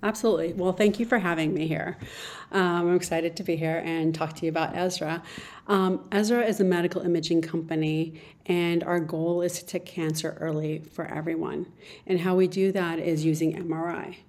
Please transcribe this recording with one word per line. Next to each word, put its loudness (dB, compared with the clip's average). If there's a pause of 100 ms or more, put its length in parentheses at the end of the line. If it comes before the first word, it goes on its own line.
Absolutely. 2
Well, 0
thank 4
you 2
for 2
having 2
me 0
here. -2 (540)
Um, 4
I'm 6
excited 0
to -8
be 0
here 0
and 0
talk -4
to -6
you 2
about 0
Ezra. -2 (420)
Um, 2
Ezra 2
is 0
a 4
medical 2
imaging 2
company, -2 (240)
and 2
our 0
goal 0
is 0
to -16
detect -6
cancer -4
early -2
for -10
everyone. -4 (380)
And 2
how 2
we 6
do 0
that 0
is 0
using 2
M -4
R -2
I. -8 (120)